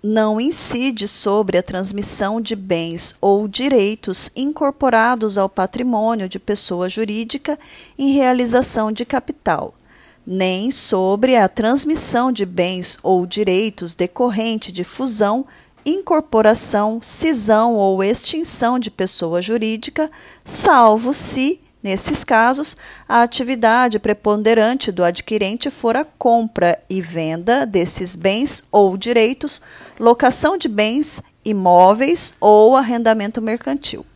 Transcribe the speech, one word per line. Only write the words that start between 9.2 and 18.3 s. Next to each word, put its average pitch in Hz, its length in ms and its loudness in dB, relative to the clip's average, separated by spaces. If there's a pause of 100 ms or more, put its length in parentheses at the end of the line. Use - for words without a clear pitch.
nem 185 460 -4
sobre 208 640 2
a 202 120 4
transmissão 269 840 0
de 202 160 -4
bens 180 560 -4
ou 180 240 0
direitos 196 640 -2
decorrente 220 800 -4
de 180 120 -8
fusão, 220 640 -2 (400)
incorporação, 226 1160 0
cisão 226 720 2
ou 190 280 0
extinção 254 760 0